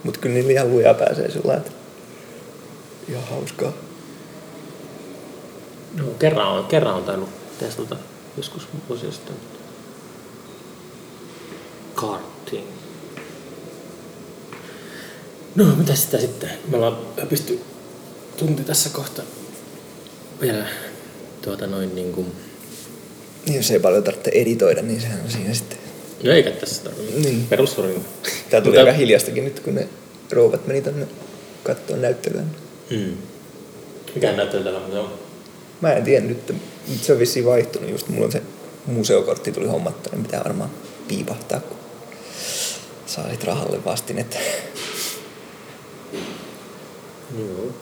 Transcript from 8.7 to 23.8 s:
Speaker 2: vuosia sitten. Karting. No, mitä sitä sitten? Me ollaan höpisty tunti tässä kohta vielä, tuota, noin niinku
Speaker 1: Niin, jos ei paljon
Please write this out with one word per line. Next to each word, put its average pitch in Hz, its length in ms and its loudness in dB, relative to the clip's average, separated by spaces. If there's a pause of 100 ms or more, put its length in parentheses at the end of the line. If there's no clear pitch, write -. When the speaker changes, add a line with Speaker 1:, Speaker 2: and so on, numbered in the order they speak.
Speaker 2:
vuosia 117 220 -6
sitten. - 240 -12 (2500)
Karting. - 680 -8 (3000)
No, 196 100 10
mitä 143 300 6
sitä - 240 2
sitten? - 300 -2 (180)
Me 127 100 2
ollaan 117 200 4 (200)
höpisty 135 420 0 (800)
tunti 151 260 0
tässä 151 260 0
kohta - 320 -6 (1200)
vielä, 107 240 2 (760)
tuota, 101 260 -4
noin 95 280 -2
niinku 90 300 -2 (1200)
Speaker 1:
Niin, 147 120 4
jos 117 140 2
ei 101 80 8
paljon 95 240 8